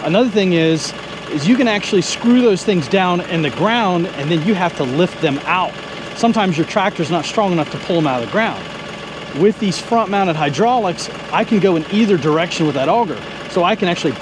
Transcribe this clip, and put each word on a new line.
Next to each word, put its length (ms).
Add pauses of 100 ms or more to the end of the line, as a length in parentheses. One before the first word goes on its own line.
Another 240
thing 240
is, 400 (400)
is 160
you 80
can 100
actually 360
screw 400
those 200
things 260
down 340
in 180
the 100
ground, 560 (120)
and 120
then 160
you 80
have 220
to 80
lift 380
them 240
out. 260 (420)
Sometimes 440
your 80
tractor's 440
not 140
strong 280
enough 180
to 80
pull 180
them 100
out 140
of 60
the 60
ground. 300 (760)
With 200
these 200
front-mounted 580
hydraulics, 720 (240)
I 100
can 160
go 180
in 140
either 280
direction 480
with 80
that 160
auger, 260 (340)
so 140
I 120
can 120
actually 340